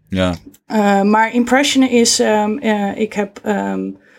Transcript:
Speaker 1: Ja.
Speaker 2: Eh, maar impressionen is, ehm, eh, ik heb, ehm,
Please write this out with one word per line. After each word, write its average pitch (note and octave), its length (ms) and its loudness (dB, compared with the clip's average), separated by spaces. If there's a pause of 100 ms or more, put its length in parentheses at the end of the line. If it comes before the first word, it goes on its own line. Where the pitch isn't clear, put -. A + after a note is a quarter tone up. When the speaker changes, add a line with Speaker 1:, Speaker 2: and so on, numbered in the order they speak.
Speaker 1:
Ja. F#2 260 -2 (300)
Speaker 2:
Eh, G3+ 360 2
maar G#3+ 320 2
impressionen C4 560 2
is, A#3 300 2
ehm, G#3+ 380 0
eh, G#3 400 -2
ik G#3+ 160 -4
heb, G#3 300 -6
ehm, G3 460 -4 (300)